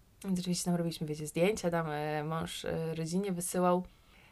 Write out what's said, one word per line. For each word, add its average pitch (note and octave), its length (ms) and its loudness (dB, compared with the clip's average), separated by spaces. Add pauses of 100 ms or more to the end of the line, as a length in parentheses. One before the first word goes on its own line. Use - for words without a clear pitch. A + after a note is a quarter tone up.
(240)
Więc F#3+ 160 0
oczywiście F3+ 260 -2
tam F3+ 100 4
robiliśmy, E3+ 320 -2
wiecie, D3+ 200 -6
zdjęcia, F3+ 440 2
tam, E3 180 0
e, D3+ 340 -2
mąż, D#3+ 420 -4
e, D#3+ 300 -2
rodzinie E3+ 360 0
wysyłał. F3+ 520 2 (480)